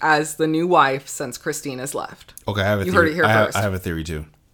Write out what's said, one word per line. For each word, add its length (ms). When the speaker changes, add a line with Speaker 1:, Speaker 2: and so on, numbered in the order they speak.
Speaker 1:
as 360
the 100
new 200
wife 400
since 300
Christine 400
has 160
left. 400
Speaker 2:
Okay, 140
I 40
have 160
a 40
Speaker 1:
You 60
Speaker 2:
theory. 140
Speaker 1:
heard 60
it 20
here 120
Speaker 2:
I 60
ha-, 140
Speaker 1:
first. 120
Speaker 2:
I 40
have 140
a 40
theory, 240
too. 220